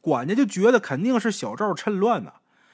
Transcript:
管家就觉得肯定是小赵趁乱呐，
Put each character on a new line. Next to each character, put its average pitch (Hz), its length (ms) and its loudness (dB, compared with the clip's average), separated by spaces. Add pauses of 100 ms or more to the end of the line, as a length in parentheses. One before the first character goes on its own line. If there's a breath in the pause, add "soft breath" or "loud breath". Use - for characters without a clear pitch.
管 135 260 -2
家 190 80 -2
就 262 120 2
觉 196 260 4
得 233 80 4
肯 147 240 -4
定 240 160 0
是 226 100 0
小 107 240 -6
赵 208 200 -2
趁 208 240 -4
乱 185 260 0
呐， 78 80 -16 (420 soft breath)